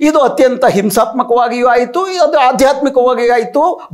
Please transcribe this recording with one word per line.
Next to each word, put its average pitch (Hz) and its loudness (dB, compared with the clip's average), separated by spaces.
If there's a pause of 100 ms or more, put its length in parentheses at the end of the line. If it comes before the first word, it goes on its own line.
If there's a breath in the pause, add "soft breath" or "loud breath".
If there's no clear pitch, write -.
ಇದು 302 2
ಅತ್ಯಂತ 254 2
ಹಿಂಸಾತ್ಮಕವಾಗಿಯೂ 240 0
ಆಯಿತು, 247 0
ಅದು 349 0
ಆಧ್ಯಾತ್ಮಿಕವಾಗಿಯೂ 254 0
ಆಯಿತು, 285 -2